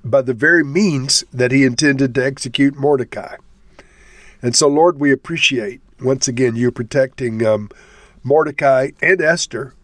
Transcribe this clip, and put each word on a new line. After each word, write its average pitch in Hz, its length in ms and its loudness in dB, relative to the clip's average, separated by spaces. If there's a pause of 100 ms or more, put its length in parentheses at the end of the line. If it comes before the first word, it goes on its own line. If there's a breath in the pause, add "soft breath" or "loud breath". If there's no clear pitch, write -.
by 135 180 0
the 123 120 -2
very 156 300 2
means 143 580 0 (100)
that 123 200 0
he 135 120 4
intended 135 500 0
to 127 100 -2
execute 135 520 -2
Mordecai. 135 600 -4 (1040 soft breath)
And 120 140 -2
so, 147 120 4
Lord, 156 300 2
we 139 140 2
appreciate, 131 680 -4 (220)
once 131 260 0
again, 120 280 -2
you 123 140 0
protecting, 120 760 -2
um, 104 240 0 (520 soft breath)
Mordecai 139 680 2 (100)
and 175 220 2
Esther 151 600 -4